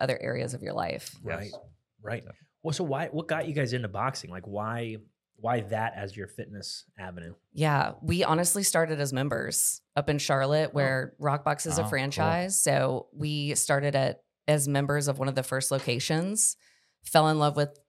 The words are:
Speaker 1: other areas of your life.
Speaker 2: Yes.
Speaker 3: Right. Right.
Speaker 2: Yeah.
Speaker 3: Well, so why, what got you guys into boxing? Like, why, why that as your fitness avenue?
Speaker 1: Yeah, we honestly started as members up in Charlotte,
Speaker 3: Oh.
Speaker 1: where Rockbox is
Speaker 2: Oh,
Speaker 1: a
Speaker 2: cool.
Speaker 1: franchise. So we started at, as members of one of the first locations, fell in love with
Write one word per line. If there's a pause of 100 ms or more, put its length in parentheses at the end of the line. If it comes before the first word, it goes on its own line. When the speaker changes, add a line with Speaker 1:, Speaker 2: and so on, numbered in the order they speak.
Speaker 1:
other
areas
of
your
life.
Speaker 2:
Yes.
Speaker 3:
Right. (500)
Right.
Speaker 2:
Yeah. (320)
Speaker 3:
Well,
so
why,
what
got
you
guys
into
boxing?
Like,
why, (400)
why
that
as
your
fitness (140)
avenue? (180)
Speaker 1:
Yeah,
we
honestly
started
as
members (140)
up
in
Charlotte,
Speaker 3:
Oh.
Speaker 1:
where
Rockbox
is
Speaker 2:
Oh,
Speaker 1:
a
Speaker 2:
cool.
Speaker 1:
franchise.
So
we
started
at, (240)
as
members
of
one
of
the
first
locations, (480)
fell
in
love
with